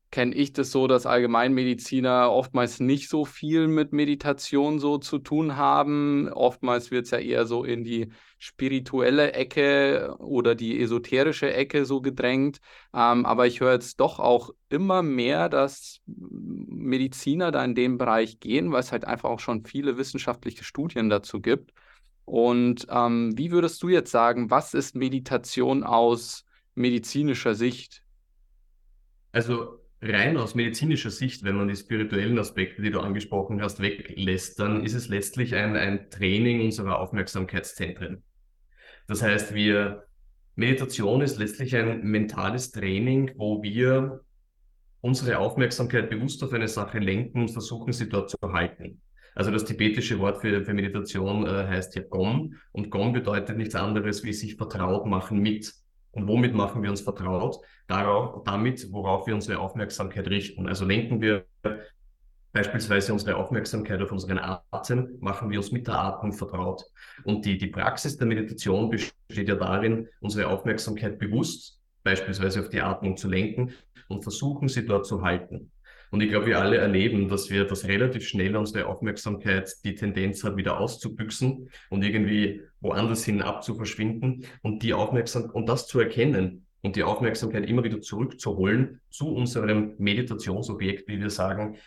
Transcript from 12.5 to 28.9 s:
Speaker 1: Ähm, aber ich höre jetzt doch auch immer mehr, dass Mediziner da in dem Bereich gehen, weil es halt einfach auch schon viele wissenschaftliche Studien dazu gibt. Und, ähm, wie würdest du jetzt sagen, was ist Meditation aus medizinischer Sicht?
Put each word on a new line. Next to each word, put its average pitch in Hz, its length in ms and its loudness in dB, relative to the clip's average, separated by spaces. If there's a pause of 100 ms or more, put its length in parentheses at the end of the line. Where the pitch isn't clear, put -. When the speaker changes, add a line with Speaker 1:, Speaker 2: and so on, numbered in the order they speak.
Speaker 1:
Ähm, 120 320 6
aber 117 220 4
ich 123 140 2
höre 127 140 6
jetzt 120 260 -2
doch 139 180 2
auch 123 320 4 (200)
immer 185 340 2
mehr, 143 440 2
dass 139 600 -2
Mediziner 131 1400 -4
da 135 120 0
in 123 120 0
dem 123 240 2
Bereich 113 400 2
gehen, 151 320 0
weil 127 80 2
es 127 120 -4
halt 117 140 -4
einfach 117 240 -2
auch 117 100 -2
schon 110 260 -4
viele 139 320 -2
wissenschaftliche - 640 -6
Studien 127 460 -2
dazu 104 300 0
gibt. 117 320 0 (540)
Und, 120 640 4
ähm, 117 480 2
wie 165 140 -2
würdest 170 320 2
du 175 60 -2
jetzt 175 200 4
sagen, 120 400 4
was 135 240 2
ist - 220 -2
Meditation 131 880 0
aus 120 640 4 (280)
medizinischer 123 800 0
Sicht? 120 480 -2 (1300)